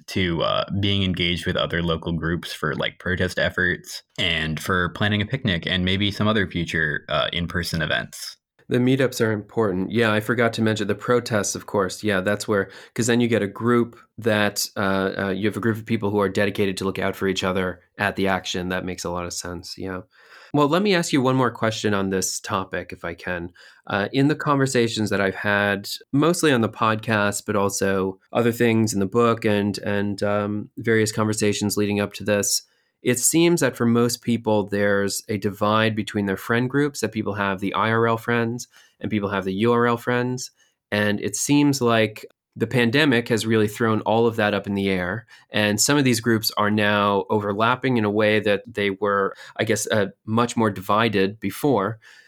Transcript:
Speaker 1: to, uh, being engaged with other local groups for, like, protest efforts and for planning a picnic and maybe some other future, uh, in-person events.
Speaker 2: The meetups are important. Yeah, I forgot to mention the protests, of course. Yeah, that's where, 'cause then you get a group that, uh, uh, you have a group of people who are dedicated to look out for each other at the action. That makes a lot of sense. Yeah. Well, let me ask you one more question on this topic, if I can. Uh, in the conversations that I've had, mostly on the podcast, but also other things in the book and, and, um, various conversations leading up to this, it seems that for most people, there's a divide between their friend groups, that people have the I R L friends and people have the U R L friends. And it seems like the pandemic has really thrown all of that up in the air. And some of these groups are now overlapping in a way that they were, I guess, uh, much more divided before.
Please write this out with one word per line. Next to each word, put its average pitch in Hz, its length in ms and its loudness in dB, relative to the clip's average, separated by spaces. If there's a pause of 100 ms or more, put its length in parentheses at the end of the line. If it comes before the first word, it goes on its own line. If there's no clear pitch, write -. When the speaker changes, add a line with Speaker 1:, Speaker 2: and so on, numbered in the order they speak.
Speaker 1:
to, 85 340 0
uh, 52 240 0 (140)
being 101 240 2
engaged 87 420 -2
with 90 120 -2
other 85 260 -2
local 82 300 -2
groups 80 400 -4
for, 73 220 -4
like, - 240 -6
protest 92 380 -2
efforts 90 640 -2 (140)
and 80 400 -2
for 90 320 -2
planning 104 320 -2
a 98 60 -2
picnic 87 400 -4
and 90 160 0
maybe 98 280 0
some 107 180 0
other 104 200 0
future, 80 600 -2
uh, 71 240 0
in-person 85 480 -4
events. - 560 -6 (320)
Speaker 2:
The 127 100 2
meetups 127 440 2
are 110 100 0
important. 104 580 -2
Yeah, 110 200 2
I 107 100 2
forgot 117 320 0
to 113 100 -2
mention 107 240 0
the 104 80 -2
protests, 120 580 0
of 95 140 -10
course. 95 340 -2
Yeah, 101 200 0
that's 104 260 -2
where, 101 240 0 (240)
'cause 113 120 0
then 120 120 4
you 120 80 4
get 110 160 2
a 101 40 -2
group 117 520 0 (180)
that, 104 480 0 (100)
uh, 98 420 0
uh, 98 120 -2
you 95 180 -2
have 101 100 -2
a - 20 -4
group 107 180 0
of 110 80 -12
people 107 240 -2
who 104 100 0
are 98 100 2
dedicated 101 480 0
to 95 80 -4
look 95 120 -2
out 95 180 -2
for 98 120 -2
each 95 160 -2
other 92 380 -2 (180)
at 101 160 0
the 95 120 0
action. 92 420 -4
That 92 160 -4
makes 90 180 -8
a 87 80 -6
lot 87 140 -6
of 87 80 -10
sense. - 440 -12
Yeah. 92 240 -8 (520)
Well, 143 160 4
let 170 120 2
me 208 140 2
ask 170 160 0
you 143 100 2
one 131 140 2
more 127 160 2
question 110 420 -2
on 98 160 0
this 95 300 -2
topic, 92 540 -6
if - 100 -14
I 85 120 -8
can. 87 360 -8 (360)
Uh, 101 260 0
in 139 140 4
the 151 80 2
conversations 131 720 0
that 98 100 0
I've 95 160 0
had, 101 540 0 (240)
mostly 156 380 4
on 120 100 4
the 107 80 2
podcast, 110 760 0
but 104 100 -2
also 98 640 0 (120)
other 117 200 2
things 113 420 2
in 98 60 0
the 98 80 2
book 117 380 2
and, 104 340 2
and, 101 440 -2
um, 104 540 -2
various 110 340 2
conversations 104 640 0
leading 104 240 0
up 101 140 -2
to - 100 -14
this, 101 380 0 (400)
it 165 180 0
seems 170 400 4
that 127 160 0
for 120 100 0
most 120 360 2
people, 110 440 0
there's 101 640 0
a 110 100 -2
divide 107 580 0
between 104 300 -2
their 95 120 0
friend 120 320 -2
groups, 143 320 -2
that 107 100 -2
people 101 220 2
have 98 260 0
the 98 140 -2
I 104 160 2
R 113 180 4
L 117 80 4
friends 117 540 -2 (320)
and 104 100 -4
people 101 180 0
have 98 140 -2
the 95 120 -2
U 113 180 2
R 120 140 4
L 120 100 2
friends. 123 540 -2 (380)
And 104 300 2
it 104 160 -4
seems 143 460 4
like 113 440 2 (300)
the 113 120 0
pandemic 120 600 2
has 113 180 0
really 110 220 2
thrown 110 340 0
all 113 240 2
of 107 120 0
that 104 160 2
up 98 140 -4
in 98 80 -2
the 98 120 0
air. 95 380 -2 (240)
And 107 320 2
some 143 160 4
of 139 80 4
these 117 160 2
groups 113 340 2
are 104 160 2
now 104 580 2
overlapping 113 680 0
in 107 80 2
a 104 60 2
way 107 280 4
that 101 320 0
they 101 200 -2
were, 101 440 0 (220)
I 110 80 0
guess, 107 220 0
uh, 101 240 2 (120)
much 117 320 0
more 113 140 2
divided 104 720 0
before. 107 580 0 (280)